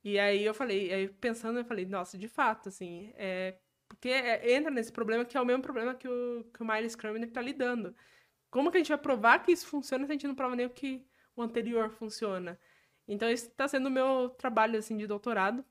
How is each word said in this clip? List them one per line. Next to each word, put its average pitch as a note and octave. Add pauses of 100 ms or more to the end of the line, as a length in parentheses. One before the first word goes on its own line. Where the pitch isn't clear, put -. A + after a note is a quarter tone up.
E G3+
aí G3+
eu G#3+
falei, G3+
aí F#3+
pensando, A3+
eu A#3+
falei, A3
"Nossa, F#3
de F#3+
fato, A#3
assim, F#3+
é", F#3 (320)
porque -
é... A#3+
entra D4+
nesse A#3
problema A3+
que B3
é C4
o B3
mesmo B3+
problema B3
que B3+
o, A#3+
que -
o A3+
Miles A3+
Cramner A3+
tá B3
lidando. B3 (560)
Como C4+
que F4+
a -
gente D4+
vai D4+
provar C4
que F4
isso -
funciona C4+
se C#4+
a D4+
gente C#4+
não C#4
prova C4
nem B3
o B3
que C4 (260)
o -
anterior A#3
funciona? G3 (480)
Então, G#3
esse A#3
tá C4+
sendo C4+
o C4+
meu C4
trabalho, A3+
assim, G#3+
de G#3
doutorado G#3